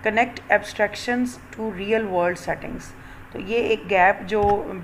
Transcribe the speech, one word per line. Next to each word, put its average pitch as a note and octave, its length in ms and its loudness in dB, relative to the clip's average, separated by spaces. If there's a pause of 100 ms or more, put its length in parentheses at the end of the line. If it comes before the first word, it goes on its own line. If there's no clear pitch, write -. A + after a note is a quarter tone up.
Connect G#3+ 520 2
abstractions A#3+ 960 -2
to G#3+ 240 -6
real G#3 320 0
world F3 320 0
settings। - 380 -6 (500)
तो - 60 -8
ये G#3+ 180 -2
एक A3 300 0
gap F#3+ 360 6
जो G#3 480 2 (120)